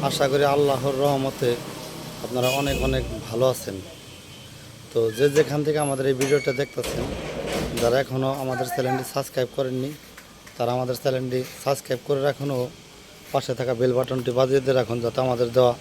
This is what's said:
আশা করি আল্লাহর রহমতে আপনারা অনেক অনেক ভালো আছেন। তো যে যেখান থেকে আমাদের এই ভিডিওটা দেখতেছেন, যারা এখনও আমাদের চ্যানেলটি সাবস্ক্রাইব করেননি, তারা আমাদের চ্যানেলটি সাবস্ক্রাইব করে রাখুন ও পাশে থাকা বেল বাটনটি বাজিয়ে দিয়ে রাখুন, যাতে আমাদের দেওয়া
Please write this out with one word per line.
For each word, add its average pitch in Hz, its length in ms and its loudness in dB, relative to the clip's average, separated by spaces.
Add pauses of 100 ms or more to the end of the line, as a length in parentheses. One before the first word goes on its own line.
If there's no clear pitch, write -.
আশা 143 220 2
করি 143 140 4 (100)
আল্লাহর 139 500 2
রহমতে 135 460 2 (720)
আপনারা 123 240 0 (120)
অনেক 139 160 0 (120)
অনেক 131 160 0 (240)
ভালো 120 260 2
আছেন। 98 220 -8 (1160)
তো 113 60 0 (200)
যে 139 80 6 (100)
যেখান 147 300 4
থেকে 151 200 2
আমাদের 135 240 -2
এই 131 100 2
ভিডিওটা 139 400 2
দেখতেছেন, 123 440 -4 (760)
যারা 117 240 4
এখনও 131 260 -2 (120)
আমাদের 127 320 -2
চ্যানেলটি 127 380 0
সাবস্ক্রাইব 131 440 -2
করেননি, 131 340 -2 (680)
তারা 120 200 0
আমাদের 127 260 -2
চ্যানেলটি 127 380 0 (240)
সাবস্ক্রাইব 135 440 -2
করে 143 200 2
রাখুন 139 200 -2 (100)
ও - 20 0 (720)
পাশে 135 260 0
থাকা 131 220 0
বেল 127 180 4
বাটনটি 127 400 -2
বাজিয়ে 131 260 4
দিয়ে 131 160 4
রাখুন, 117 240 -2
যাতে 117 220 0
আমাদের 123 300 2
দেওয়া 123 240 8